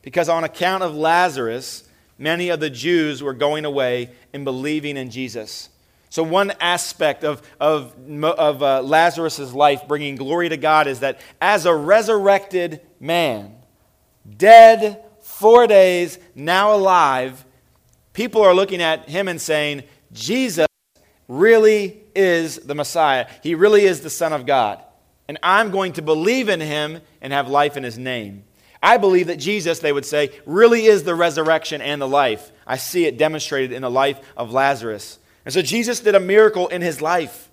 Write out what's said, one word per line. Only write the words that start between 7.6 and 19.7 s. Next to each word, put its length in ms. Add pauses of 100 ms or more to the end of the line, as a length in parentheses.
of, 380
uh, 220
Lazarus' 680
life 360
bringing 280
glory 340
to 80
God 280
is 140
that 200 (220)
as 240
a 80
resurrected 1080 (180)
man, 560 (840)
dead 680 (160)
four 480
days, 500 (160)
now 400
alive, 720 (680)
people 280
are 140
looking 260
at 260
him 200
and 120
saying, 440 (280)